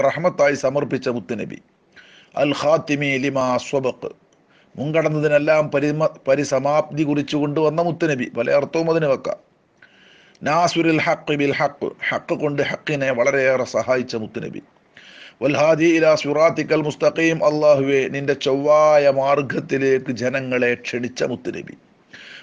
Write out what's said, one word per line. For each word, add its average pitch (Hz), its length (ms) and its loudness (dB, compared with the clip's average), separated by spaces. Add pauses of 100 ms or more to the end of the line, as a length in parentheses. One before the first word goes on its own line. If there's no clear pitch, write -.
റഹ്മത്തായി 143 540 0
സമർപ്പിച്ച 135 540 -2
മുത്തുനബി. 113 500 -6 (760)
അൽ 143 180 0
ഖാത്തിമി 147 640 0
ലിമാ 135 300 -2 (100)
സ്വബഖ്, 127 540 -4 (640)
മുൻകടന്നതിനെല്ലാം 151 960 2
പരിമ-, 147 440 0 (140)
പരിസമാപ്തി 143 760 0
കുറിച്ചു 147 340 -2
കൊണ്ടുവന്ന 151 460 0
മുത്തുനബി. 160 480 -2
പല 123 200 -2
അർത്ഥവും 165 400 0
അതിന് 165 160 0
വെക്കാം. - 320 -2 (1040)
നാസിറുൽ 165 580 2
ഹഖ് 156 340 -2
ബിൽ 143 180 0
ഹഖ്, - 360 -4 (200)
ഹഖ് - 260 -4
കൊണ്ട് 147 280 -2
ഹഖിനെ 139 480 -4
വളരെയേറെ 131 540 2
സഹായിച്ച 123 520 -2
മുത്തുനബി. 107 460 -10 (800)
വൽ 135 140 0
ഹാദി 160 400 4
ഇലാ 160 180 4
സിറാത്തിക്കൽ 151 680 0
മുസ്തഖീം, 160 640 0
അല്ലാഹുവേ, 147 640 4
നിന്റെ 139 260 -2
ചൊവ്വായ 147 760 4
മാർഗത്തിലേക്ക് 135 1000 0
ജനങ്ങളെ 127 640 -2
ക്ഷണിച്ച 120 500 -6
മുത്തുനബി. - 500 -8 (680)